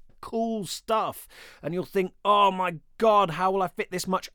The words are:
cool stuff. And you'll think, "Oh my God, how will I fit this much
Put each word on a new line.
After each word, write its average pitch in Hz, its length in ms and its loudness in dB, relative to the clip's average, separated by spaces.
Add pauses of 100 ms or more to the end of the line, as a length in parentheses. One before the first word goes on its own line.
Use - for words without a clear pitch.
(200)
cool 226 460 -6
stuff. - 640 -4 (340)
And 156 100 -6
you'll 180 120 -4
think, 185 280 -2 (120)
"Oh 202 260 6
my 180 280 -4 (200)
God, 208 320 4
how 185 220 0
will 196 100 0
I 180 60 -2
fit - 240 -8
this 180 160 -6
much 185 260 -2